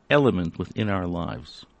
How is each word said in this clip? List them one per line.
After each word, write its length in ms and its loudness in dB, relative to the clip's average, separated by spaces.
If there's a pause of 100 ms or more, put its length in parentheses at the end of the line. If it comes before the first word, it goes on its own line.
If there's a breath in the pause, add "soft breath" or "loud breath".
element 480 2
within 320 -4
our 180 -2
lives. 580 -8 (160)